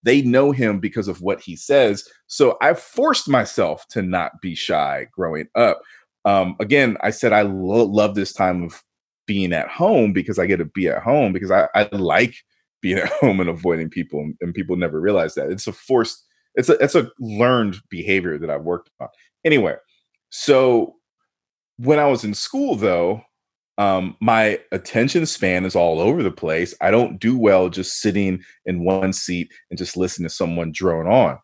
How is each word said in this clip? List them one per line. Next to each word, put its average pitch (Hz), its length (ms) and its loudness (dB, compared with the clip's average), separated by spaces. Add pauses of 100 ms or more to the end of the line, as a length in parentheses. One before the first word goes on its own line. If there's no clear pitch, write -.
They 131 180 6
know 131 300 4
him 113 280 0
because 101 280 -4
of 87 140 -8
what 95 200 -2
he 85 140 -14
says." 117 520 2 (200)
So - 340 2
I 156 140 4
forced - 520 -2
myself 104 600 0
to 110 140 -6
not 90 380 -4
be 90 120 -10
shy 71 580 -2
growing 80 440 -6
up. 107 260 2 (440)
Um, 95 340 2
again, 120 420 2
I 104 80 -2
said 110 240 0
I 104 80 4
lo-, 98 440 0
love 104 280 2
this 101 200 -4
time 90 300 -2
of - 200 -12 (420)
being 95 260 -2
at 80 160 -2
home 151 460 2
because 92 240 -2
I 90 80 0
get 92 120 2
to 85 80 -2
be 90 240 -4
at - 120 -4
home 120 320 2
because 92 180 -6
I, 95 220 4
I 104 180 2
like 98 440 0 (460)
being 92 160 -2
<laughs> - 20 0
at - 100 -4
home 101 300 2
and 87 100 0
avoiding 82 400 -2
people, 78 300 -8
and, 78 220 -8
and 87 120 -8
people 92 220 -4
never 80 260 -4
realize 90 340 0
that. 71 140 -4
It's 95 160 -8
a 101 80 -8
forced, - 500 -2 (300)
it's 127 160 0
a, 160 40 8
it's - 220 2
a 139 140 2 (100)
learned 110 580 0 (120)
behavior 87 480 -2
that 78 140 -6
I've 71 100 -4
worked 85 380 -6
on. - 80 -12 (360)
Anyway, 123 320 2 (540)
so 127 680 2 (800)
when 143 200 2
I 147 80 4
was 131 180 2
in 104 120 -4
school, 269 400 -4
though, 98 480 0 (560)
um, 95 420 0
my 110 380 2 (120)
attention 127 540 0
span 92 400 -2
is 90 100 -4
all 85 240 2
over 135 220 2
the 95 100 -2
place. 82 480 -4
I 95 120 2
don't 117 280 2
do 123 180 0
well 98 320 4
just 90 300 -8
sitting 95 440 0 (220)
in 90 200 -4
one 95 280 2
seat 87 380 -6 (200)
and 87 80 -12
just 87 180 -8
listening 90 320 -4
to - 40 -10
someone 85 380 -4
drone 82 360 -2
on. 101 360 4